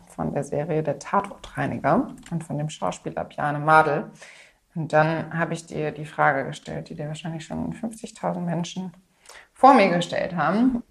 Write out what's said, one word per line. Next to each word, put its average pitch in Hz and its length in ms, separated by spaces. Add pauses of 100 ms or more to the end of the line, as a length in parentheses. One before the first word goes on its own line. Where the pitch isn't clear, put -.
von 160 260
der 143 80
Serie 156 400
Der - 160
Tatortreiniger - 1120 (220)
und 165 140
von 147 140
dem 151 100
Schauspieler - 560
Bjarne 143 360
Madel. 156 500 (640)
Und 156 180
dann 160 460
habe 165 160
ich 160 120
dir 151 260
die 151 140
Frage 147 380
gestellt, 151 440
die 165 80
dir 151 120
wahrscheinlich 160 380
schon - 280
fünfzigtausend 185 680
Menschen 175 480 (600)
vor 269 220
mir 202 160
gestellt 170 440
haben. 220 560